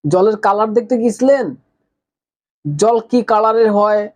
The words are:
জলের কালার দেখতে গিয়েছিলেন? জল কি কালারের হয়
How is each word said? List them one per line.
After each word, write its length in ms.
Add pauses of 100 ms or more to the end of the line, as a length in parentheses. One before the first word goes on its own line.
জলের 400
কালার 320
দেখতে 260
গিয়েছিলেন? 440 (1160)
জল 320 (140)
কি 80 (120)
কালারের 460
হয় 260 (140)